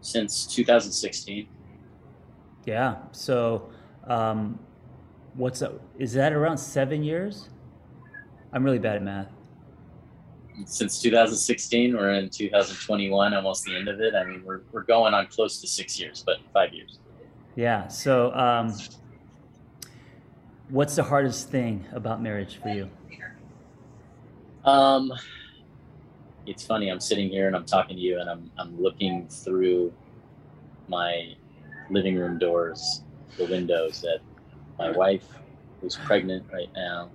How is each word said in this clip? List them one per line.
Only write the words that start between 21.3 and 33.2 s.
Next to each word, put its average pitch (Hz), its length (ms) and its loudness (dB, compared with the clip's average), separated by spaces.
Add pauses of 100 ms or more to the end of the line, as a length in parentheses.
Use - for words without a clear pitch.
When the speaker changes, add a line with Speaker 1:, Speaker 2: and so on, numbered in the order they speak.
Speaker 2:
thing 113 420 -2
about 113 300 -6
marriage 104 360 -6
for - 100 -10
you? 98 200 -6 (1800)
Speaker 1:
Um, 135 480 6 (1300)
it's - 180 -12
funny. 107 260 0
I'm 92 100 -4
sitting 101 280 0
here 95 180 0
and 95 100 2
I'm 87 80 -2
talking 92 320 0
to 87 60 -6
you, 90 180 0
and 87 80 -8
I'm, 85 300 -10
I'm 85 220 -8
looking 92 480 -2
through 90 640 0 (960)
my 87 460 -4 (560)
living 92 260 2
room 87 220 -2
doors, 85 640 0 (340)